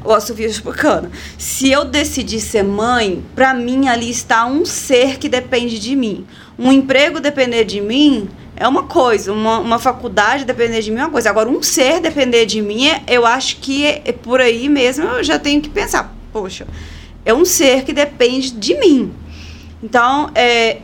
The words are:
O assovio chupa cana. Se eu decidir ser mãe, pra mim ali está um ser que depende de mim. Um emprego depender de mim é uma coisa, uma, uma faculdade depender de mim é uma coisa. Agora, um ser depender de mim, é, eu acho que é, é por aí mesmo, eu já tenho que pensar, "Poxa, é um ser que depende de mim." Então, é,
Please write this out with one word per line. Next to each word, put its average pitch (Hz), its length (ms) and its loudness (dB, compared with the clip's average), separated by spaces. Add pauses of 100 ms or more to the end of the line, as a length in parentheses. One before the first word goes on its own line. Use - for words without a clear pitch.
O 220 80 2
assovio 220 400 0
chupa 233 200 -8
cana. 175 380 0 (280)
Se - 320 -2
eu 285 140 2
decidir 262 560 -4
ser 214 240 0
mãe, 208 600 0 (100)
pra 262 200 2
mim 254 320 0
ali 233 240 0
está 233 340 0
um 294 220 0
ser 269 520 2
que 294 100 -6
depende 240 500 -2
de 226 160 -4
mim. 208 320 -2 (320)
Um 254 140 4
emprego 269 480 4
depender 247 440 0
de 196 160 -4
mim 240 480 2 (280)
é 220 100 0
uma 277 180 2
coisa, 214 480 2
uma, 220 260 0
uma 233 200 0
faculdade 240 680 0
depender 233 360 -2
de 214 100 -4
mim 220 80 -2
é 277 60 -2
uma 320 60 -2
coisa. 226 200 0
Agora, 220 180 2
um 285 140 -2
ser 294 380 2
depender 254 460 2
de 214 140 -2
mim, 214 280 0
é, - 180 -2
eu 247 180 4
acho 247 320 0
que 277 280 -2
é, - 200 -2
é 240 80 -2
por 240 280 0
aí 240 280 2
mesmo, 277 360 2
eu 466 200 -2
já 302 140 0
tenho 294 220 0
que 302 80 -4
pensar, - 460 -4 (180)
"Poxa, 190 340 -8 (580)
é 220 100 2
um 320 100 4
ser 269 400 4
que 311 80 -4
depende 262 600 0
de 226 220 -2
mim." 302 380 4 (720)
Então, 247 520 0
é, 233 500 2